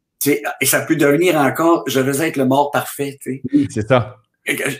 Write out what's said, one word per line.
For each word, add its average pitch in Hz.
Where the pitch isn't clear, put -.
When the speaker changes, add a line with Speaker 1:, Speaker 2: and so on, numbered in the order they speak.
Speaker 1:
tu 143
sais, -
et 135
ça 131
peut 160
devenir 156
encore, 160
je 131
veux 135
être 160
le 135
mort 139
parfait, 139
tu 131
sais. 135
Speaker 2:
Oui, 143
c'est 107
ça. 123
Speaker 1:
Je, 147